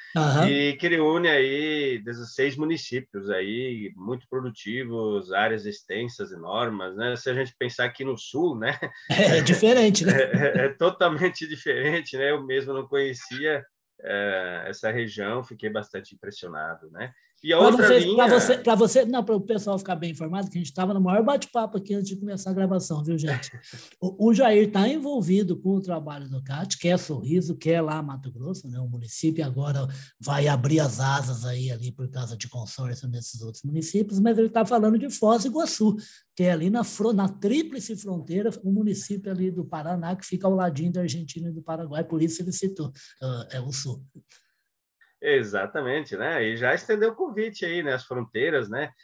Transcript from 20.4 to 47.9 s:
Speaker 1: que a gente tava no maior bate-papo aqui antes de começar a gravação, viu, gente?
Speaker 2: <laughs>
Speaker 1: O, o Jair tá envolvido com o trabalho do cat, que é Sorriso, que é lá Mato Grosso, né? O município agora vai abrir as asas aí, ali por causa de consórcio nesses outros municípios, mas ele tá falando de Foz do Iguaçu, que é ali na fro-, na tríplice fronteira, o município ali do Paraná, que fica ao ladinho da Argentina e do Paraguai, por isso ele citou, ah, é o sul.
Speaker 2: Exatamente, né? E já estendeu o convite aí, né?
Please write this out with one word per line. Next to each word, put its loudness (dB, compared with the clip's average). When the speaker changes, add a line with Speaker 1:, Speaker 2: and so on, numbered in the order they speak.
Speaker 1:
que -8
a -2
gente -8
tava 0
no 4
maior 4
bate-papo 0
aqui -6
antes -2
de -8
começar -6
a -2
gravação, 0
viu, 0
gente? -4
Speaker 2:
<laughs> -18
Speaker 1:
O, 4
o 8
Jair 6
tá 4
envolvido 2
com 0
o 0
trabalho -6
do -6
cat, -6
que -2
é 6
Sorriso, -2
que -2
é 4
lá -2
Mato -8
Grosso, -10
né? -8
O -4
município -4
agora -2
vai 0
abrir 4
as 0
asas -2
aí, -4
ali -6
por -8
causa -8
de -10
consórcio -8
nesses -8
outros -12
municípios, -2
mas 4
ele 4
tá 2
falando 4
de -2
Foz 4
do -2
Iguaçu, 2
que 0
é 4
ali 2
na 2
fro-, 0
na 4
tríplice -2
fronteira, -4
o 0
município -2
ali 0
do -4
Paraná, -4
que -10
fica -4
ao 4
ladinho 0
da -2
Argentina -6
e -6
do -12
Paraguai, -6
por -2
isso 0
ele -6
citou, -4
ah, -6
é -6
o -8
sul. -8
Speaker 2:
Exatamente, -2
né? -2
E -2
já 2
estendeu 0
o -8
convite -4
aí, -4
né? -2